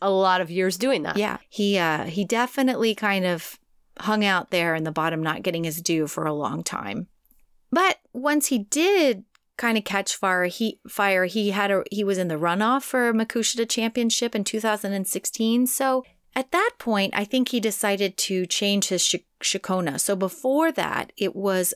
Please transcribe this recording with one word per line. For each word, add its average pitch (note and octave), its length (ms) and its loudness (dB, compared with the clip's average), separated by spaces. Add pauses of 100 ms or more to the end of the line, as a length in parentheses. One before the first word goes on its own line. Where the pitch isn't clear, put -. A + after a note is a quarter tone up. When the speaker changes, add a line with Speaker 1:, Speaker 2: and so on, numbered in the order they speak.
Speaker 1:
a G3 80 0
lot F#3+ 320 4
of E3 100 -4
years F#3 260 0
doing A3+ 260 0
that. - 120 -4
Speaker 2:
Yeah. G#3 220 -2 (100)
He, G3+ 300 0
uh, D#3 260 0
he F3 220 -4
definitely A#3 720 0
kind G3 300 0
of F3 320 -4 (420)
hung G#3+ 260 2
out F#3+ 260 0
there E3+ 240 2
in D#3+ 80 -2
the D#3 80 -4
bottom, D#3+ 320 -2
not D#3 200 -2
getting E3+ 200 -2
his E3 180 -4
due D#3+ 260 0
for D#3 180 -4
a D#3 80 0
long D3 300 -4
time. A2+ 440 -6 (640)
But F4+ 280 2 (120)
once D4 360 0
he C4 100 0
did D4 680 2 (340)
kind A3+ 200 0
of G#3 80 -4
catch G3 320 -2
fire, F3+ 300 2
he, A3 420 -4
fire, F#3+ 340 2
he G3+ 280 0
had G3+ 200 0
a, F#3+ 200 2
he G#3 120 -2
was G3 140 0
in F3+ 100 0
the E3 80 -2
runoff G3+ 480 2
for B3 240 0
a A#3 60 2
Makushita A3+ 560 0
Championship A#3 680 0
in G#3 80 -2
two G#3+ 160 -4
thousand G#3 320 0
and G3 160 -4
sixteen. A3+ 580 0
So C4 380 0 (320)
at C4 160 -4
that G#4 260 2
point, G3+ 400 0
I G#3 80 0
think B3+ 240 0
he B3 100 0
decided G3+ 560 0 (140)
to F#3 160 0
change G3+ 440 0
his F3+ 140 0
shi-, - 220 0 (180)
shikona. F#3 560 -2
So G3+ 160 0
before C4 580 0
that, - 440 -4
it - 180 -2
was F#3 400 0